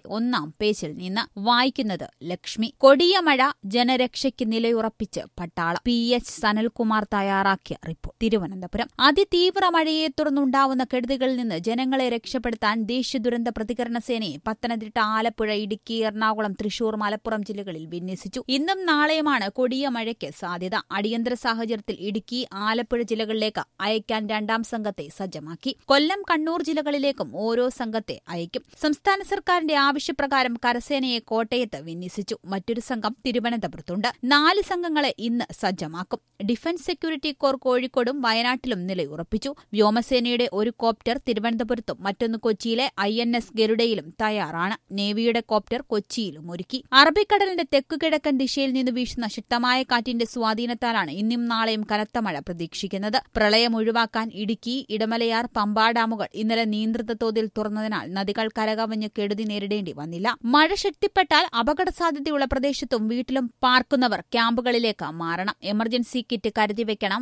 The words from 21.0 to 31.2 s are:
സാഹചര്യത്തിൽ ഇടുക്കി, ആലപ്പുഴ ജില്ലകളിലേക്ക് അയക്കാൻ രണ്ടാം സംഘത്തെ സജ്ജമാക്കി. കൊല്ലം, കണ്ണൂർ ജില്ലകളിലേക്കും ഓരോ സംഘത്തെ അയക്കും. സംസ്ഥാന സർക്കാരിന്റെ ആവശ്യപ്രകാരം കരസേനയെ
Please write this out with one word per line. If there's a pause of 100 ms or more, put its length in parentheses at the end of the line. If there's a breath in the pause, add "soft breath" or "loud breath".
സാഹചര്യത്തിൽ
ഇടുക്കി, (180)
ആലപ്പുഴ
ജില്ലകളിലേക്ക് (320)
അയക്കാൻ (300)
രണ്ടാം
സംഘത്തെ (320)
സജ്ജമാക്കി. (300)
കൊല്ലം,
കണ്ണൂർ
ജില്ലകളിലേക്കും
ഓരോ
സംഘത്തെ (120)
അയക്കും. (140)
സംസ്ഥാന
സർക്കാരിന്റെ
ആവശ്യപ്രകാരം
കരസേനയെ